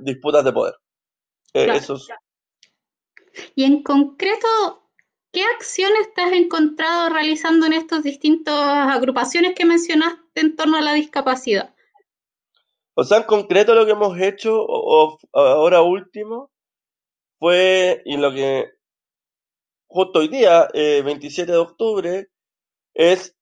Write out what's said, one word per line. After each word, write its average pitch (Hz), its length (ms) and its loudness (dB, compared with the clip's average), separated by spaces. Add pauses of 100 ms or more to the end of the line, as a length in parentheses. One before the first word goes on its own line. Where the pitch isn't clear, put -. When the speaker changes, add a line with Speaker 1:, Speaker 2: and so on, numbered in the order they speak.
Speaker 1:
disputas 135 420 -2
de 127 80 0
poder. 110 220 -4 (800)
Eh, 135 100 2
Speaker 2:
Claro. 143 140 0
Speaker 1:
eso 139 160 -8
es. 135 120 -18 (1500)
Speaker 2:
Y 269 80 -2
en 285 180 2
concreto, 294 680 -2 (840)
¿qué 359 100 -6 (140)
acciones 415 580 -2
te 359 80 -6
has 359 120 0
encontrado 339 760 0
realizando 320 560 0
en 320 80 2
estas 320 300 -4
distintas 302 520 -2 (400)
agrupaciones 269 600 -2
que 359 100 -2
mencionaste 339 560 2 (180)
en 320 160 0
torno 320 220 0
a 302 40 0
la 302 120 0
discapacidad? 262 800 -2 (1200)
Speaker 1:
O - 80 -2
sea, 196 140 2
en 233 60 2
concreto 208 500 2
lo 226 140 4
que 214 60 0
hemos 202 260 -2
hecho 202 420 -2
o, - 560 0 (140)
o 139 80 0
ahora 151 420 4
último 208 680 -6 (880)
fue, 185 680 2
y 143 120 -8
lo 143 140 0
que 135 380 -4 (1160)
justo 185 320 0
hoy 156 80 2
día, 175 460 4
eh, 147 300 0
veintisiete 147 500 -6
de 170 40 2
octubre, 190 680 -4 (680)
es 175 480 2